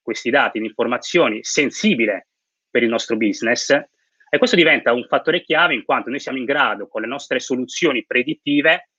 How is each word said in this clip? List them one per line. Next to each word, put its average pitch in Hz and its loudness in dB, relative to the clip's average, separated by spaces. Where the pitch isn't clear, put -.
questi 117 -6
dati 117 2
in 110 -4
informazioni 120 0
sensibile 120 0
per 120 0
il 113 2
nostro 113 -2
business, 113 0
e 151 2
questo 240 4
diventa 151 4
un 120 0
fattore 160 0
chiave 160 2
in 107 -6
quanto 127 -2
noi 139 -6
siamo 131 -8
in 127 -6
grado, 117 -2
con 107 -8
le 110 -6
nostre 135 -6
soluzioni 127 -2
predittive 147 0